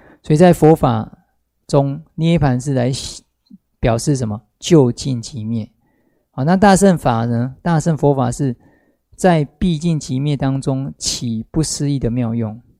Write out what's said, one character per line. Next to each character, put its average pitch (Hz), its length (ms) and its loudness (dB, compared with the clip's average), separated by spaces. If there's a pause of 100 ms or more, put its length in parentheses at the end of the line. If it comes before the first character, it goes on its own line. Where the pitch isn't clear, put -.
(220)
所 - 100 -2
以 151 40 4
在 180 140 8
佛 160 240 6
法 117 440 -2 (480)
中， 139 360 -2 (120)
涅 165 240 0
盘 135 200 0
是 135 140 -6
来 123 180 0 (880)
表 117 200 0
示 143 180 -2
什 127 100 -6
么？ 107 160 -8 (160)
究 143 340 4
竟 123 300 -6
寂 110 240 -12
灭。 113 240 -6 (640)
好， 131 120 -4
那 170 120 2
大 196 200 6
乘 190 220 4
法 117 260 0
呢？ 120 380 -2
大 170 180 0
乘 160 160 0
佛 143 180 2
法 127 160 0
是 127 260 -4 (600)
在 170 280 2
毕 170 340 -4
竟 160 200 -2
寂 135 220 -4
灭 147 160 -2
当 135 240 -2
中 135 380 -4
起 113 520 -6
不 160 120 -2
思 143 280 -4
议 139 80 -2
的 120 120 -2
妙 117 240 -4
用。 113 260 -6 (200)